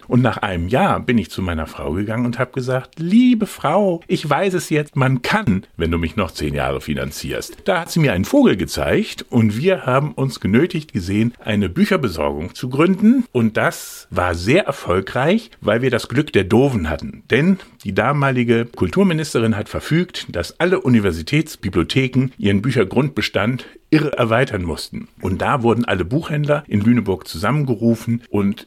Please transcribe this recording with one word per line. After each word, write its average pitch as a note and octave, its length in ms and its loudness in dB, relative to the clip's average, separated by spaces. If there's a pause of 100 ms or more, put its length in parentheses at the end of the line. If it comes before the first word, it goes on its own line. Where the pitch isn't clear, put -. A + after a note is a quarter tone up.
Und B2 120 2
nach A2+ 180 0
einem F2+ 280 -4
Jahr A#2+ 320 2
bin B2 180 0
ich G2+ 140 -2
zu - 120 -6
meiner D#2+ 260 -4
Frau D2 240 -8
gegangen G#2+ 340 -4
und A#2+ 140 -4
hab B2+ 120 -6
gesagt, B2+ 460 -6
„Liebe G#3+ 480 4
Frau, F3 640 0
ich E3+ 200 -2
weiß F3 260 0
es F3 140 -4
jetzt, D3+ 280 -2
man C3 260 2
kann, G#2 400 0 (140)
wenn E2 160 -2
du E2+ 60 2
mich E2 180 -4
noch F#2 160 -4
zehn D2+ 220 -4
Jahre C#2 260 -2
finanzierst.“ C2 840 -8
Da F3+ 160 0
hat F3 100 -12
sie E3+ 80 2
mir C3 140 2
einen F2+ 100 0
Vogel A#3+ 320 4
gezeigt E2+ 760 -2
und A2 260 2
wir F3+ 300 0
haben C#3 260 0
uns C3+ 280 -4
genötigt D3 520 0
gesehen, G#2 460 0
eine G#2 300 0
Bücherbesorgung F2 880 -2
zu C3 120 -8
gründen. F#3+ 640 4
Und A2 260 0
das - 540 -4
war F2+ 240 0
sehr A2 320 2
erfolgreich, B2 920 0
weil A2+ 220 0
wir C3 100 2
das A2+ 160 0
Glück C#3+ 240 -2
der G2+ 100 4
Doofen G#2+ 480 2
hatten. - 400 -8
Denn E3 280 4 (260)
die F#2+ 100 -4
damalige B2 680 2
Kulturministerin C#3+ 920 0
hat G#2 120 -6
verfügt, - 640 -2
dass - 240 -6
alle F#3 220 2
Universitätsbibliotheken A#2+ 1600 0
ihren G2+ 220 2
Büchergrundbestand A2+ 1080 0 (220)
irre D3+ 280 0
erweitern A2+ 480 0
mussten. - 420 -8 (140)
Und F#2 220 -4
da A2+ 200 0
wurden A#2 220 2
alle F#2 200 -2
Buchhändler D3 600 -2
in G#2 140 0
Lüneburg G#2+ 480 0
zusammengerufen A#2 1040 -2
und G2+ 360 -2